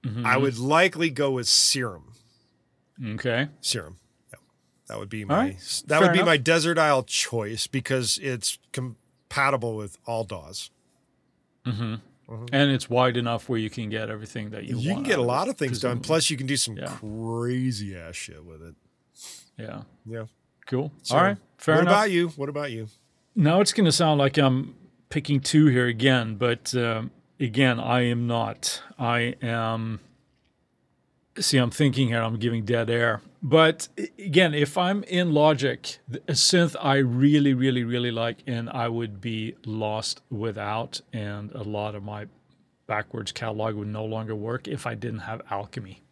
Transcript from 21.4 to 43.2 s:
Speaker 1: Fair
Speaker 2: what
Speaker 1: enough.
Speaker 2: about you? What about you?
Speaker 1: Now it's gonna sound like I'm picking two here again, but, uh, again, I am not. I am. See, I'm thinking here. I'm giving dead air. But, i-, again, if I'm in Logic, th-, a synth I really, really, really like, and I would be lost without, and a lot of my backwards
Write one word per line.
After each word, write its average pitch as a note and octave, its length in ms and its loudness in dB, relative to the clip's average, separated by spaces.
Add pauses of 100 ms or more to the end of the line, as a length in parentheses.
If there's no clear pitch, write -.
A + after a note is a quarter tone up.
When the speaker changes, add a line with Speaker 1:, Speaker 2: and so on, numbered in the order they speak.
Speaker 1:
Fair D#3 160 4
Speaker 2:
what E3+ 60 6
Speaker 1:
enough. F3 120 6
Speaker 2:
about G#3+ 180 4
you? E3+ 180 2
What C#3+ 200 -6
about C#3+ 220 -6
you? A2 160 -8 (480)
Speaker 1:
Now F3 260 6
it's G3+ 100 4
gonna F3+ 200 4
sound D#3 260 4
like C#3 220 4
I'm C3+ 340 2 (360)
picking C#3+ 320 0
two D#3 260 8
here B2 180 4
again, A#2+ 520 2
but, A#2+ 360 -2
uh, A#2 300 0 (360)
again, B2 400 2
I A#2+ 220 2
am A#2+ 260 0
not. A2+ 540 -4 (180)
I A#2+ 420 0
am. A2+ 580 -4 (1400)
See, - 180 2
I'm A#2+ 140 4
thinking C3+ 380 2
here. A#2 120 0
I'm A2+ 160 -2
giving A#2 280 -2
dead A#2 240 0
air. A#2 320 0 (200)
But, D#3+ 460 4 (100)
i-, G#3 120 -6 (100)
again, F3 340 4
if D3 240 0
I'm G3 280 0
in F3+ 280 0
Logic, D3 480 4 (300)
th-, C3+ 160 -8
a D#3+ 60 -2
synth E3+ 460 4
I C#3 180 4
really, C#3 560 4
really, B2 300 2
really A#2+ 280 -2
like, A2+ 340 -4
and A#2 240 -6
I A#2 200 -2
would A2+ 320 -6
be A2 340 -6 (100)
lost A2 640 -6
without, G#2+ 720 -6 (120)
and G#2 400 -8
a G#2+ 100 -10
lot G#2 320 -6
of G2+ 80 -12
my G#2 240 -12 (580)
backwards G#2+ 460 -6